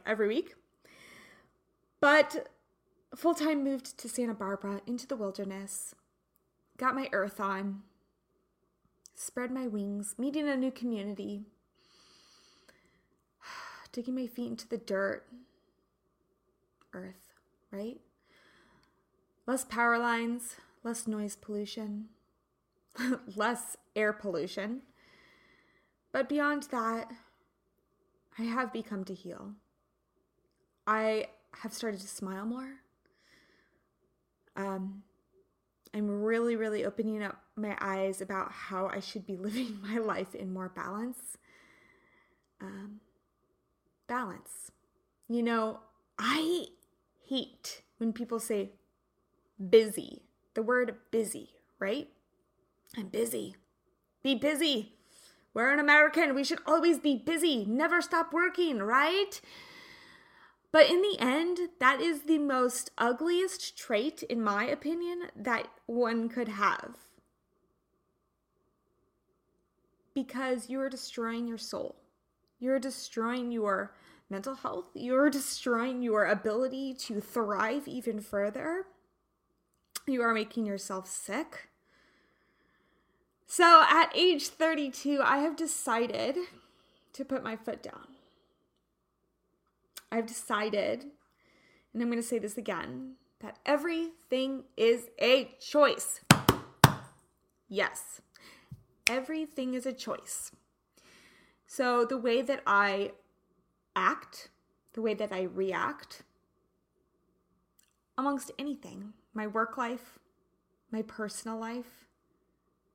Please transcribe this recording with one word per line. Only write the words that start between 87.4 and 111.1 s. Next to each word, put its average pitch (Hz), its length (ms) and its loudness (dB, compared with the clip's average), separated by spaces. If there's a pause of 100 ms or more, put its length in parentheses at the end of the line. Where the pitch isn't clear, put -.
my 220 140 -6
foot 220 260 -10
down. - 240 -18 (2000)
I've 226 140 0
decided, 220 800 -2 (840)
and 226 100 -2
I'm 240 80 0
gonna 233 120 0
say 233 160 -2
this 208 200 -6
again, 247 560 -8 (260)
that - 240 -14
everything 294 1000 0 (120)
is 233 320 4 (120)
a 254 300 6 (100)
choice. - 600 4 (1500)
Yes, - 520 -4 (880)
everything 262 680 -2
is 247 120 -6
a 262 60 -4
choice. - 600 -10 (1120)
So 247 380 2
the 254 140 0
way 233 240 2
that 262 240 -2
I 202 460 4 (800)
act, - 540 -2 (440)
the 226 100 -6
way 220 120 0
that 208 180 -4
I 190 100 -2
react 185 800 -4 (2000)
amongst 269 400 -2
anything, 214 540 -10 (200)
my 214 140 -4
work 226 320 -2
life, 240 400 -6 (720)
my 220 120 -2
personal 220 560 -8